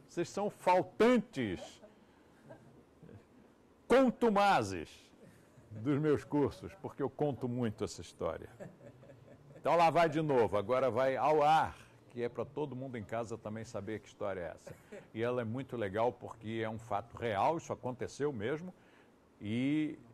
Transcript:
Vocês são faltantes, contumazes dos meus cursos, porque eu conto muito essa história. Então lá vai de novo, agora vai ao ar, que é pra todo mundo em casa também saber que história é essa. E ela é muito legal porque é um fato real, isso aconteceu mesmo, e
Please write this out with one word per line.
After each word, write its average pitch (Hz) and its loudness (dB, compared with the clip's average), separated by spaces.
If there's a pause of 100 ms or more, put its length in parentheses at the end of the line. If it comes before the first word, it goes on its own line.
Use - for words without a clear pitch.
Vocês 170 -6
são 202 -4
faltantes, 180 2 (2000)
contumazes 196 4 (800)
dos 123 -2
meus 147 2
cursos, 135 -2
porque - -8
eu 131 -2
conto 135 -4
muito 120 -4
essa - -8
história. - -8 (1080)
Então 147 2
lá 170 6
vai 165 4
de 151 0
novo, 120 4
agora 127 2
vai 131 2
ao 147 4
ar, 147 2 (340)
que 120 -6
é 120 -4
pra 113 -6
todo 147 -8
mundo 127 -10
em 107 -8
casa 113 -6
também 110 -10
saber 104 -8
que - -16
história 98 -6
é 82 -8
essa. - -18 (400)
E 110 -6
ela 123 -2
é 117 -6
muito 123 -8
legal 110 0
porque 110 -10
é 110 -4
um 110 -10
fato - -8
real, 117 0
isso - -8
aconteceu 123 -6
mesmo, 147 -6 (680)
e 135 -2 (140)